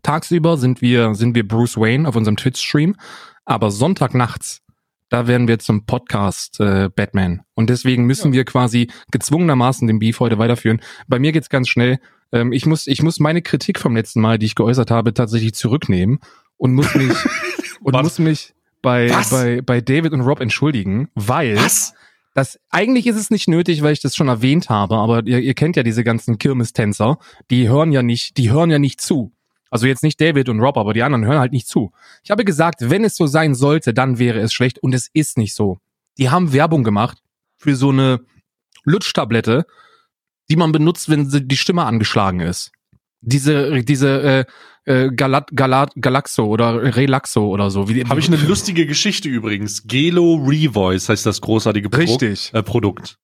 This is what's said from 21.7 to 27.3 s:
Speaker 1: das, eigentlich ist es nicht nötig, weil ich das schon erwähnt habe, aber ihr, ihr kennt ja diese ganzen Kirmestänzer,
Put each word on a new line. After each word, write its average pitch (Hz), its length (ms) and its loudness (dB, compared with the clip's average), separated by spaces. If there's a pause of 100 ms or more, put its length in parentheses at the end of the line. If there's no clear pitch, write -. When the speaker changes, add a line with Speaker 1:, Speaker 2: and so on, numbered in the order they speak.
Speaker 1:
das, - 240 -2 (120)
eigentlich 233 360 0
ist 233 100 2
es 214 140 -4
nicht 214 160 -2
nötig, 170 360 2
weil 151 100 2
ich 147 80 -4
das - 160 -6
schon 156 100 2
erwähnt 131 440 0
habe, 104 260 0
aber 113 280 2
ihr, 123 140 2
ihr 127 160 0
kennt 160 220 0
ja 131 80 2
diese 117 180 0
ganzen 117 360 -2
Kirmestänzer, 120 800 0 (300)